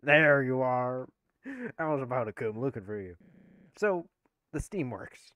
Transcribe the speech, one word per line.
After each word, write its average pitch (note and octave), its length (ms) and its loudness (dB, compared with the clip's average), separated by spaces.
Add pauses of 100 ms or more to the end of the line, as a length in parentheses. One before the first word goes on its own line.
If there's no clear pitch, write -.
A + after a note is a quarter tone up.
There C#3+ 400 6
you C3 180 0
are. B2+ 480 0 (680)
I E3 80 -4
was D3 160 0
about B2 220 -2
to G#2+ 80 -4
come A2 280 -4
looking B2 240 -4
for G#2 160 -8
you. F2+ 160 -12 (600)
So, F#3 300 0 (460)
the D#3 60 -6
Steamworks. - 760 -8